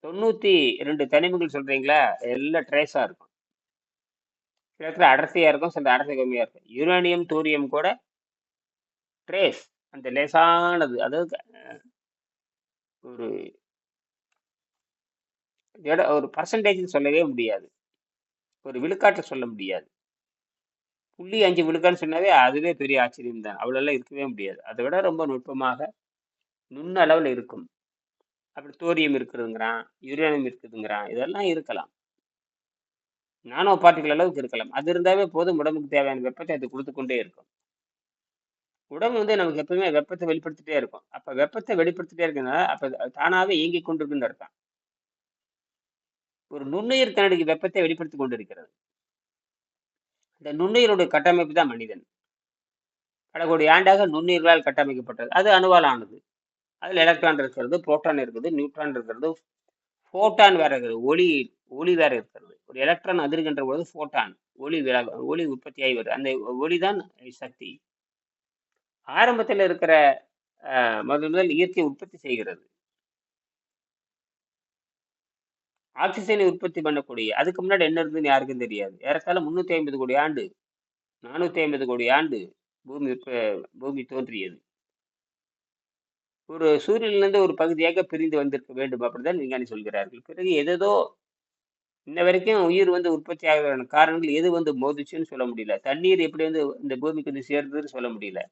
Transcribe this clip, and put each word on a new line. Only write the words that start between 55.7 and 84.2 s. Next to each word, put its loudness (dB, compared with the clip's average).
ஆனது. -6
அதுல 0
எலக்ட்ரான் 4
இருக்கிறது, -4
புரோட்டான் 0
இருக்குது, -8
நியூட்ரான் -6
இருக்கிறது, -8
ஃபோட்டான் 6
வேற 4
இருக்குது, -4
ஒளி, 4
ஒளி 0
வேற 4
இருக்கிறது. -16
ஒரு -16
எலக்ட்ரான் 0
அதிர்கின்ற -2
பொழுது -4
ஃபோட்டான், -6
ஒளி -4
விலக-, -2
ஒளி -2
உற்பத்தியாகி -4
வருது. -4
அந்த -4
ஒளி -2
தான் -2
சக்தி. -18
ஆரம்பத்துல 2
இருக்கிற, 2
அ, -8
முதல் -2
முதல் 0
இயற்கை 0
உற்பத்தி -8
செய்கிறது. -6
ஆக்சிஜனை 0
உற்பத்தி -2
பண்ணக்கூடிய, -4
அதுக்கு -2
முன்னாடி 2
என்ன 0
இருந்ததுன்னு -2
யாருக்கும் 2
தெரியாது. -8
ஏறத்தாழ -2
முன்னூத்தி -4
ஐம்பது -4
கோடி -4
ஆண்டு, -4
நானூத்தி -4
ஐம்பது -2
கோடி -2
ஆண்டு 0
பூமி -6
உற்ப-, -6
பூமி -8
தோன்றியது. -10